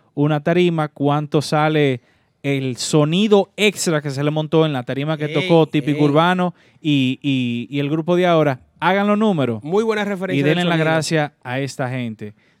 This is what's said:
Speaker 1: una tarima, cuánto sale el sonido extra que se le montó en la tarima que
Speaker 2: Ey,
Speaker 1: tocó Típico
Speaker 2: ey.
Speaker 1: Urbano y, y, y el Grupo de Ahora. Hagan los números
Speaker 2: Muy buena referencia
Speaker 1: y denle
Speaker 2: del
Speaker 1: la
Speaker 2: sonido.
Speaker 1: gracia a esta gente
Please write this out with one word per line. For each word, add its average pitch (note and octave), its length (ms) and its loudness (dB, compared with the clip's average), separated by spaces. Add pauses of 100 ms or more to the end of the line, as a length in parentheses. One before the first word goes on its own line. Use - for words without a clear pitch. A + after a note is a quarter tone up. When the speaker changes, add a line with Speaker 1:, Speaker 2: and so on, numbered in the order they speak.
(140)
Speaker 1:
una D3 260 2
tarima, E3+ 480 0
cuánto D3 540 0
sale D3+ 580 0 (420)
el C3+ 340 -4
sonido F#3 800 2
extra F3+ 460 0
que D3 80 -8
se C3+ 140 -6
le D3+ 80 0
montó D#3 340 0
en D3+ 60 -2
la C3 100 -4
tarima C#3 340 -6
que D3+ 100 -4
Speaker 2:
Ey, D3+ 60 -8
Speaker 1:
tocó E3+ 360 2
Típico D3 320 -2
Speaker 2:
ey. D3+ 60 4
Speaker 1:
Urbano F3 480 2 (260)
y, C3+ 420 0
y, B2 480 -2
y C#3+ 80 -6
el C#3+ 100 -2
Grupo D#3+ 280 -2
de F3+ 100 2
Ahora. D#3 320 2 (220)
Hagan G3 260 2
los G#3 100 2
números C#3+ 460 0
Speaker 2:
Muy F#3+ 220 0
buena G#3+ 200 -2
referencia F#3 360 -4
Speaker 1:
y - 20 0
denle D#3+ 200 0
Speaker 2:
del F3 60 0
Speaker 1:
la E3+ 60 0
Speaker 2:
sonido. D#3+ 160 0
Speaker 1:
gracia D#3 420 -2 (120)
a B2+ 160 -6
esta C3+ 280 -6
gente A2+ 460 -8 (260)